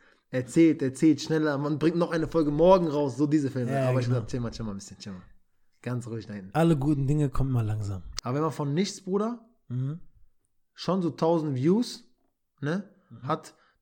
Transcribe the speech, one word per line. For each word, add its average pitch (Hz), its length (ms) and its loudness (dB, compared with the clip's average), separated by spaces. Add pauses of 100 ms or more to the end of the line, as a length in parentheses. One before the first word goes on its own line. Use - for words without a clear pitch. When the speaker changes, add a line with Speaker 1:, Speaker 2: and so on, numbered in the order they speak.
(300)
Speaker 1:
Erzählt, 147 520 4
erzählt 135 380 2
schneller. 156 380 0
Man 147 200 -2
bringt 165 180 2
noch 170 140 0
eine 160 160 -2
Folge 160 240 0
morgen 170 380 6
raus. 143 300 0
So 147 80 2
diese 143 240 2
Filme. 127 220 -4
Speaker 2:
Ja, 131 180 2
Speaker 1:
Aber 127 100 2
ich 120 60 -2
Speaker 2:
genau. 123 120 2
Speaker 1:
glaub, 110 100 -6
chill 127 120 -4
mal, 113 100 -6
chill 117 140 -10
mal 107 80 -6
ein 98 60 -10
bisschen, - 200 -16
chill 101 140 -14
mal. 90 100 -14 (600)
Ganz 120 240 -6
ruhig 110 200 -10
da 104 80 -12
hinten. 95 200 -12
Speaker 2:
Alle 165 220 4
guten 139 300 0
Dinge 147 220 2
kommen 135 220 0
mal 117 160 2
langsam. 101 360 -4 (200)
Speaker 1:
Aber 123 140 -4
wenn 151 60 -2
man 160 100 -2
von 143 200 -4
nichts, 190 300 -2
Bruder, 208 420 -4 (240)
Speaker 2:
Mhm. 135 320 -6 (720)
Speaker 1:
schon 180 280 -2
so 165 80 0
tausend 156 460 0
Views, 180 520 0 (520)
ne, 170 280 -4 (220)
Speaker 2:
Mhm. 113 160 -20
Speaker 1:
hat, 156 280 -6 (280)